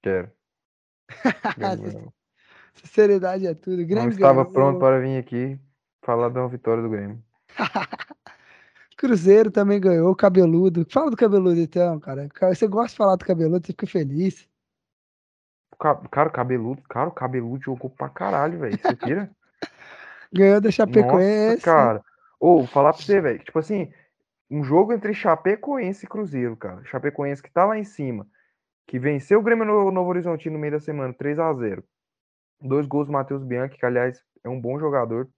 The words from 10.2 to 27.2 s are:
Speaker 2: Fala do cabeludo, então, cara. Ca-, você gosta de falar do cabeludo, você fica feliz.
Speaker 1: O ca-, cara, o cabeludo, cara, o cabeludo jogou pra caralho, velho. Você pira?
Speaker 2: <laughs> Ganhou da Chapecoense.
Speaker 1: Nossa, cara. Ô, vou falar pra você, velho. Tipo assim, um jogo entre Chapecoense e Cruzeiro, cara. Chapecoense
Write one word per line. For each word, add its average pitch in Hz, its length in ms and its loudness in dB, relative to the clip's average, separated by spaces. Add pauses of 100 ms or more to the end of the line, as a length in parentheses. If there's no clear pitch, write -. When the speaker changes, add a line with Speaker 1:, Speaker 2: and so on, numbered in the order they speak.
Speaker 2:
Fala 294 220 0
do 220 60 -6
cabeludo, 190 420 4
então, 170 400 -2
cara. 143 300 -10
Ca-, 185 240 0
você 214 140 0
gosta 220 220 -2
de - 80 -20
falar 196 180 4
do 180 100 -8
cabeludo, 165 400 0
você - 60 -12
fica - 160 -8
feliz. 160 600 -4 (1200)
Speaker 1:
O - 60 -20
ca-, 156 180 0 (160)
cara, 156 180 0
o - 20 -10
cabeludo, 127 580 -4
cara, 135 200 -4
o 170 40 -16
cabeludo 127 500 -8
jogou 131 260 -8
pra 135 200 -10
caralho, 170 500 -4
velho. 120 200 -6
Você - 160 -2
pira? 190 340 -6 (320)
Speaker 2:
<laughs> - 720 -20
Ganhou 196 260 6
da 214 120 2
Chapecoense. 208 840 4
Speaker 1:
Nossa, 226 60 -6
cara. 131 420 4 (360)
Ô, 170 180 6
vou 127 100 2
falar 147 260 4
pra - 80 -6
você, 196 200 2
velho. 123 180 -2
Tipo - 200 -4
assim, 156 320 -6 (600)
um 147 120 -4
jogo 175 280 2
entre 214 220 -4
Chapecoense 202 920 -2
e - 40 -20
Cruzeiro, 135 480 -6
cara. 101 260 -14
Chapecoense 143 580 -6